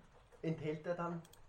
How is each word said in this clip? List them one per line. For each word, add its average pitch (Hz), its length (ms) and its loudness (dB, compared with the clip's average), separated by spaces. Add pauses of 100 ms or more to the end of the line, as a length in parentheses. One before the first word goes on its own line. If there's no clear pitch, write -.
(420)
enthält 160 440 2
er 175 80 4
dann 170 260 2 (280)